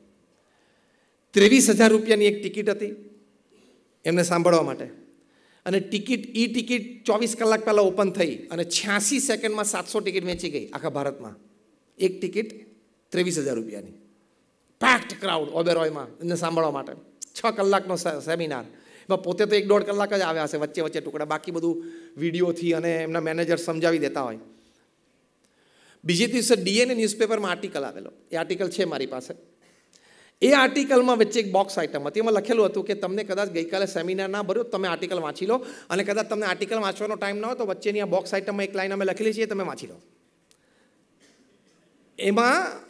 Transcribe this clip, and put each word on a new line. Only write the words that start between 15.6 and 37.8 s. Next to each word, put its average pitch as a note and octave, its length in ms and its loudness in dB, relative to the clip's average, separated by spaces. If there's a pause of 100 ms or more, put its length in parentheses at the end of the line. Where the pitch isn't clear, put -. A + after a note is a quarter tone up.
એમને E3+ 280 -4
સાંભળવા E3 360 0
માટે. C3+ 220 -8 (420)
છ A3+ 160 0
કલાકનો G3 440 0
સે-, D#3+ 300 -4
સેમિનાર. D#3 400 -4 (440)
એમાં F#3+ 140 0
પોતે F3 220 0
તો G#3 100 2
એક G3 120 2
દોઢ G3+ 160 4
કલાક G3+ 300 -2
જ G3 80 2
આવ્યા D#3+ 220 0
હશે, D3+ 140 -4
વચ્ચે D3+ 240 -4
વચ્ચે D#3 200 -4
ટુકડા, C#3+ 240 -6
બાકી D#3 260 -4
બધું E3 320 -2 (340)
વીડિયોથી E3+ 560 0
અને E3 220 0
એમના D#3+ 240 -2
મેનેજર D#3+ 360 0
સમજાવી E3 420 0
દેતા D3 240 -2
હોય. A2+ 180 -6 (1600)
બીજે F3 240 2
દિવસે F3+ 280 4
ડી G3 220 0
એન B3 140 4
એ B3 40 0
ન્યૂઝપેપરમાં G#3+ 560 0
આર્ટિકલ E3+ 320 -6
આવેલો, G2+ 280 -12 (200)
એ E3+ 40 -6
આર્ટિકલ F3 340 -2
છે F#3+ 140 -2
મારી C#3+ 220 -2
પાસે. B2+ 280 -10 (1080)
એ B3+ 100 6
આર્ટિકલમાં C4 640 6
વચ્ચે A3 220 4
એક G3 120 -2
બોક્સ G3 280 0
આઇટમ D3 280 -4
હતી, E3+ 120 -4
એમાં A3 140 2
લખેલું G#3 320 2
હતું F#3+ 200 -2
કે G3+ 100 -2
તમને G3+ 280 -4
કદાચ G3 260 -4
ગઈકાલે E3+ 360 -2
સેમિનાર F#3+ 440 -4
ના G3+ 120 -4
ભર્યો, G3+ 220 -2
તમે G3 240 -4
આર્ટિકલ F3 320 -4
વાંચી D#3 260 -6
લો, B3+ 200 0 (240)
અને F#3+ 140 0
કદાચ G#3 260 -2
તમને G#3+ 160 -2
આર્ટિકલ G#3+ 340 -2
વાંચવાનો G#3 360 -4
ટાઇમ G3+ 220 -4
ના G#3+ 100 -6
હોય B3 80 -4
તો B3 100 -4
વચ્ચેની G3+ 340 -2